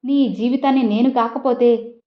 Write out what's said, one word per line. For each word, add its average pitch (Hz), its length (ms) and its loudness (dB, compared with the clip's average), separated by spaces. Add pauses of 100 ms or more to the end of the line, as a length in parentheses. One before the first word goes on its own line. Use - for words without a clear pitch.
నీ 269 240 0
జీవితాన్ని 262 540 0
నేను 226 280 2
కాకపోతే 240 840 0 (120)